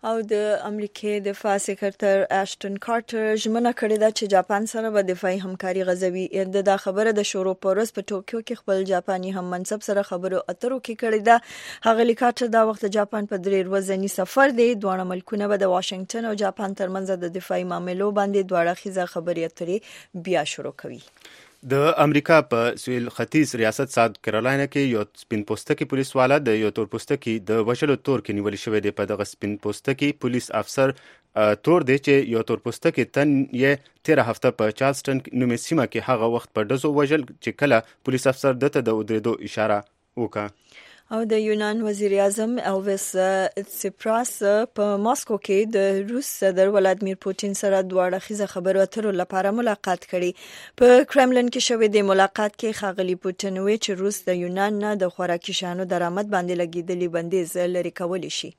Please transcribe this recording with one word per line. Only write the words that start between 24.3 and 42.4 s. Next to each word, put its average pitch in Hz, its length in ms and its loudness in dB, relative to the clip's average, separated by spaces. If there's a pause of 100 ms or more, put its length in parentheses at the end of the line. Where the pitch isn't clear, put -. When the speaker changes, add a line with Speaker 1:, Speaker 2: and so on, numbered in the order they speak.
Speaker 2:
کې 139 120 -4
یو 123 260 0 (120)
سپین 107 280 -6
پوستکی - 420 -4
پولیس 135 300 -2
والا 131 220 6
د 147 100 0
یو 107 240 2
تور 110 140 -2
پوستکی 113 540 -4
د 95 120 -6
وژلو 120 440 2
تور 131 240 -2
کې - 100 -10
نیول 104 260 -2
شوی 107 240 -2
دی. 101 120 0
په 101 140 -4
دغه 101 180 -2
سپین 104 340 -6
پوستکی 135 540 -2
پولیس 123 400 -4
افسر، 135 400 0
اه، - 600 -2
تور 165 280 4
دی 135 160 2
چې 143 140 0 (240)
یو 113 60 0
تور 110 160 -2
پوستکی 123 460 -2
تن 139 420 2
یې 135 300 2 (280)
تیره 151 180 4
هفته 117 300 0
په 107 200 0
چارلسټن 135 460 -2 (160)
نومې 123 220 2
سیمه 135 300 0
کې 113 140 -4 (100)
هغه 113 160 2
وخت 117 280 -2
په 110 100 0
ډزو 135 300 0
وژل 147 300 2
چې - 280 -8
کله 127 320 2 (220)
پولیس 127 220 0
افسر 135 260 2
ده 127 140 0
ته 143 140 0
د 113 80 0
ودرېدو 110 540 -2
اشاره 107 400 0 (340)
وکړه. 104 320 -4 (600)
Speaker 1:
او 226 120 -2
د 220 100 0
یونان 214 480 0
وزیر 208 380 0
اعظم 220 440 2